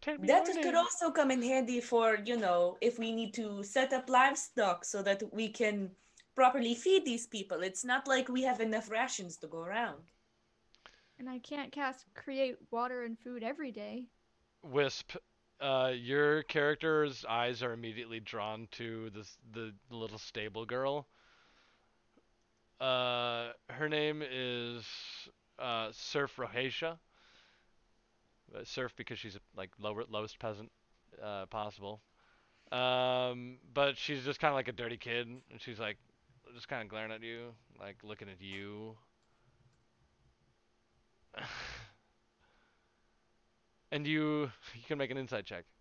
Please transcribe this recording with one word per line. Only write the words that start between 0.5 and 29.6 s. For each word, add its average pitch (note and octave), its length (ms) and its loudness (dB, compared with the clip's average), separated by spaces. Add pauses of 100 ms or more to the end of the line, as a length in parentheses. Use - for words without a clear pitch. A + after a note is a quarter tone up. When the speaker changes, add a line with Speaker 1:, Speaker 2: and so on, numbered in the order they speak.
Speaker 2:
could D#4+ 80 2
Speaker 1:
name. C#4+ 120 4
Speaker 2:
also E4+ 340 4
come C#4 200 6
in B3+ 120 4
handy B3 380 2
for, A3+ 440 6
you A#3+ 140 0
know, F3+ 420 4
if A#3+ 180 2
we A3+ 140 0
need A3+ 220 -2
to G#3 280 -4
set C4 300 2
up B3+ 160 0
livestock B3+ 800 4
so G3+ 160 -2
that G3 200 2 (120)
we A3 160 -2
can G#3 400 0 (440)
properly B3+ 400 6
feed F#4 300 6
these A#3 220 -2
people. F#3+ 360 -4
It's F#3+ 220 -2
not B3+ 240 0
like C4 220 4
we B3+ 140 2
have B3 160 2
enough A3 300 0
rations A3 480 -2
to - 80 -12
go D#3+ 120 -8
around. F3 440 -2 (1160)
Speaker 3:
And B3+ 100 -8
I B3+ 120 -8
can't C#4+ 300 -8
cast C4 440 -4
create C4+ 420 0 (140)
water B3 320 -2
and A3+ 160 -6
food B3 240 -8
every C4+ 300 -4
day. G#3+ 360 -10 (540)
Speaker 1:
Wisp, C#3 540 0 (440)
uh, C3 340 4
your D3 500 4
character's D3 840 2
eyes A#2+ 360 0
are A#2+ 120 0
immediately A2+ 460 -6
drawn A2 520 -6
to A2+ 380 -6
this, G#2 260 -14 (160)
the A2 220 -8 (160)
little A2 280 -8
stable G#2+ 460 -6
girl. C3+ 420 -2 (1700)
Uh, B2 720 0 (160)
her C#3 220 -4
name D3+ 360 0
is, A#2+ 600 -4 (720)
uh, A#2 340 -2
Serf - 460 -2
Rohasia. C3 600 -2 (1500)
Uh, G#2 120 -10
serf - 320 -6
because A#2 200 -10
she's, G2+ 220 -12 (160)
like, F#2+ 240 -10